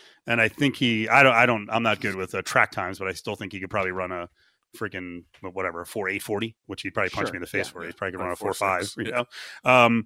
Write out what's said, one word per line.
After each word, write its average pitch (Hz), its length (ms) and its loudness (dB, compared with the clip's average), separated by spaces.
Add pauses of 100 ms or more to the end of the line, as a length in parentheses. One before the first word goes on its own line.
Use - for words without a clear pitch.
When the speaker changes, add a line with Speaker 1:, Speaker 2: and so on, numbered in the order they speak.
(260)
Speaker 1:
And 117 140 2
I 113 80 6
think 139 280 0
he, 113 320 0
I 131 140 8
don't, 127 120 8
I 117 100 6
don't, 110 260 2
I'm 113 120 0
not 110 180 2
good 101 140 -2
with, 95 200 -6
uh, 95 80 -2
track - 280 2
times, 95 280 -6
but 95 100 -6
I 95 40 -4
still 104 220 -8
think 101 180 -10
he 98 80 -10
could 90 100 -10
probably 95 220 -2
run 92 200 -6
a 87 160 -8 (480)
freaking, 90 460 -10 (200)
whatever, 92 400 -6
a 87 40 -14
four 98 220 -6
eight 95 140 -4
forty, 110 420 -4
which 95 160 -12
he'd 95 140 -10
probably 95 160 0
punch 104 180 -4
Speaker 2:
Sure. 87 60 -10
Speaker 1:
me - 20 -8
in 87 60 -8
the 87 40 -8
face 98 200 -4
Speaker 2:
Yeah. - 60 -14
Speaker 1:
for. 85 120 -12
He'd 85 100 -10
probably 92 220 -6
Speaker 3:
Like 92 80 -6
Speaker 1:
run 90 80 -4
a 87 40 -6
Speaker 3:
four 101 180 -2
six. - 40 -10
Speaker 1:
four 98 100 2 (100)
five, 98 160 -6 (120)
you 117 60 -6
know? 123 120 -2 (460)
Um, 117 360 6